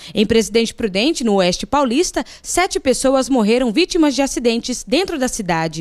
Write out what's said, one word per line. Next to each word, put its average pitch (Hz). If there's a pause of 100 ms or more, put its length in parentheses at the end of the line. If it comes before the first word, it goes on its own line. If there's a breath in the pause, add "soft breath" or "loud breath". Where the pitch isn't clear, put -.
(140 loud breath)
Em 214
Presidente 220
Prudente, 226
no 208
Oeste 180
Paulista, 277 (200 loud breath)
sete 381
pessoas 262
morreram 240
vítimas 311
de 254
acidentes 233
dentro 302
da 254
cidade. 180 (260)